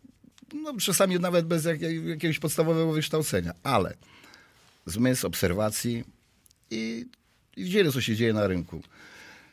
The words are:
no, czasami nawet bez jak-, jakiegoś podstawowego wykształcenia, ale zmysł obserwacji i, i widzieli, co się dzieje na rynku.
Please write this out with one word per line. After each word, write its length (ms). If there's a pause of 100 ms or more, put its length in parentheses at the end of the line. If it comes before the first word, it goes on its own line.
(540)
no, 240
czasami 420
nawet 260
bez 200
jak-, 160 (240)
jakiegoś 340
podstawowego 520
wykształcenia, 640 (100)
ale 340 (880)
zmysł 420
obserwacji 760 (640)
i, 360 (520)
i 60
widzieli, 280
co 100
się 140
dzieje 180
na 140
rynku. 360 (680)